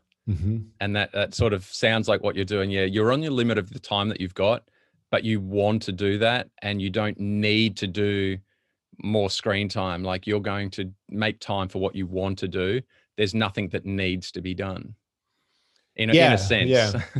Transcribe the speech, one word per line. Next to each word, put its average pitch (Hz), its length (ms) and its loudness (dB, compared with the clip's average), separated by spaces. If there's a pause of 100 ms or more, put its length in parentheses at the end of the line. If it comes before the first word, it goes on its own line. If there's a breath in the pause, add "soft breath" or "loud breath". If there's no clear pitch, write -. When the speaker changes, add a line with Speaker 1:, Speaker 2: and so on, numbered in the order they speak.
(300)
Speaker 1:
Mm-hmm. 101 280 0 (240)
Speaker 2:
And 101 140 -2
that, 104 180 -2
that 98 200 -2
sort 113 200 2
of 95 100 -4
sounds 113 440 0
like 104 140 2
what 98 140 0
you're 95 100 -2
doing. 98 240 0
Yeah, 98 140 0
you're 107 300 2
on 147 100 0
your 156 80 -4
limit 120 260 2
of 92 140 -4
the - 80 -12
time 101 300 -2
that 104 120 -6
you've 90 140 -6
got, 107 340 0 (400)
but - 140 2
you 110 160 0
want 101 440 2
to - 80 -6
do 101 280 0
that 117 300 2 (120)
and 101 200 -2
you 98 80 -2
don't 104 300 -2
need 104 580 2
to 104 100 -4
do 98 500 0 (640)
more 104 280 0
screen 101 400 -2
time. 92 340 -4
Like, 92 240 -4
you're 104 140 0
going 101 300 -4
to 95 200 -8 (160)
make 107 320 -2
time 98 300 -4
for 98 100 -6
what 95 160 -2
you 95 100 -4
want 92 340 -4
to 95 100 -4
do. 95 320 -2 (340)
There's 104 180 0
nothing 107 360 -2
that - 160 -6
needs 95 480 -2
to 92 80 -8
be 92 120 -6
done 92 420 -8 (1000)
in 110 140 0
a, 120 40 6
in 156 40 10
a 170 40 10
Speaker 1:
Yeah, 143 140 8
Speaker 2:
sense. 101 340 2
Speaker 1:
yeah. 117 320 4 (180)